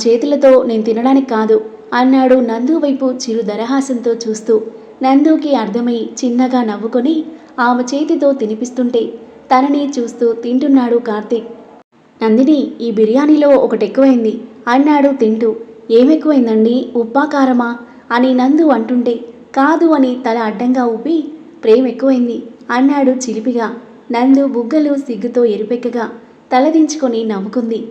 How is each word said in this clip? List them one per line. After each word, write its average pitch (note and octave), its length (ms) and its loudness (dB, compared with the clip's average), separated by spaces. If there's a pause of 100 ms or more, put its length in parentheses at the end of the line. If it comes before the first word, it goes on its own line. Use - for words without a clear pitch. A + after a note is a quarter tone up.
చేతులతో C4+ 540 4
నేను A3+ 200 -2
తినడానికి B3+ 440 0
కాదు" A3 340 0 (340)
అన్నాడు C4 400 4
నందు B3 440 0
వైపు C4+ 320 -2
చిరు A#3 320 -6
దరహాసంతో A#3 720 -2
చూస్తూ. A3 460 -2 (420)
నందుకి D4 520 2
అర్థమై A#3 540 -4 (160)
చిన్నగా B3+ 400 0
నవ్వుకొని A#3 600 -2 (360)
ఆమె B3 220 0
చేతితో C#4 500 0
తినిపిస్తుంటే A#3 800 -4 (340)
తనని C#4+ 520 2
చూస్తూ A#3 340 -2
తింటున్నాడు A#3+ 640 0
కార్తీక్. A3 520 -4 (760)
"నందిని, C4 460 2 (100)
ఈ A#3 100 -6
బిర్యానీలో C#4 580 2
ఒకటి A3 380 2
ఎక్కువైంది" A#3+ 540 2 (280)
అన్నాడు C#4+ 400 4
తింటూ. A3 480 0 (340)
"ఏం B3 200 6
ఎక్కువైందండి, B3 840 2
ఉప్పా A#3+ 280 -2
కారమా?" B3+ 520 0 (360)
అని B3+ 220 2
నందు C#4+ 340 2
అంటుంటే, A#3+ 460 0 (420)
"కాదు" D#4+ 300 2
అని C4 300 2 (120)
తల A3+ 100 -2
అడ్డంగా B3 460 -2
ఊపి, C#4 400 -2 (400)
"ప్రేమ A#3+ 220 4
ఎక్కువైంది" B3 560 0 (280)
అన్నాడు C4+ 400 2
చిలిపిగా. A#3 640 -4 (380)
నందు C4+ 340 4
బుగ్గలు C#4 480 0
సిగ్గుతో A#3+ 500 -2
ఎరుపెక్కగా A3 640 -4 (420)
తలదించుకొని C4+ 720 0
నవ్వుకుంది. A3 540 -4 (120)